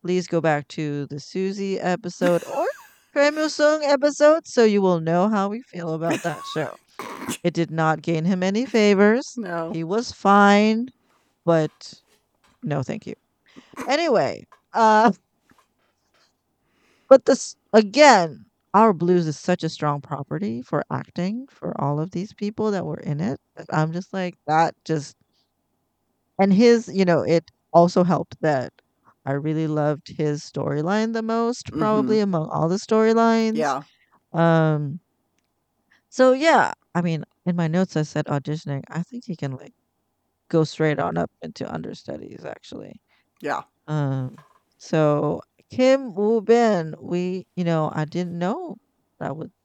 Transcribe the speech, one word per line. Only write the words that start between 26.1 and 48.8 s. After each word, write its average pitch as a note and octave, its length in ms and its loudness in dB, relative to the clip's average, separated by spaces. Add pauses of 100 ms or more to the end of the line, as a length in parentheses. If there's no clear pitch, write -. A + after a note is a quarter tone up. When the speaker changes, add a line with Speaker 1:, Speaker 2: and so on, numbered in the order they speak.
Speaker 1:
and G3 140 4
his, A#3 400 4
you F#3+ 120 2
know, E3 160 2
it D#3+ 300 0 (220)
also F3 300 6
helped F3 380 -2
that C#3+ 300 -2 (540)
I C3+ 80 -4
really D#3 340 -2
loved D3+ 400 -2 (100)
his D3+ 260 -2
storyline E3+ 720 -4
the A3+ 80 -4
most, A#3 460 -4
Speaker 2:
Mm-hmm. - 120 -10
Speaker 1:
probably G#3+ 400 2
among F#3 300 -2
all D#3 200 -2
the F3+ 60 0
storylines. A3+ 840 2
Speaker 2:
Yeah. A3+ 260 -2 (500)
Speaker 1:
Um, D#3+ 640 2 (1120)
so B3+ 220 4
yeah, C4+ 420 2 (220)
I E3+ 60 0
mean, E3 220 -2 (220)
in F3+ 100 0
my E3+ 120 0
notes F#3 300 0
I D#3 60 0
said D3+ 220 -4
auditioning. C#3+ 640 -6
I D#3+ 140 -8
think A#3+ 220 -14
he F3+ 100 -10
can, C#3 180 -8
like, B2+ 200 -18 (760)
go D#3+ 140 2
straight D3+ 360 -2
on D#3 180 -4
up E3 120 -4 (120)
into - 300 -12
understudies, - 720 -12
actually. - 560 -16 (400)
Speaker 2:
Yeah. C#3+ 220 -6 (240)
Speaker 1:
Um, C3+ 480 -4 (420)
so D3+ 640 0 (280)
Kim B3+ 440 2
Woo G#3 280 2
Bin, G3+ 580 2
we, F3+ 460 -6 (100)
you F3+ 80 -4
know, D#3+ 320 0
I D3+ 100 -2
didn't E3+ 320 -8
know C4 400 -6 (440)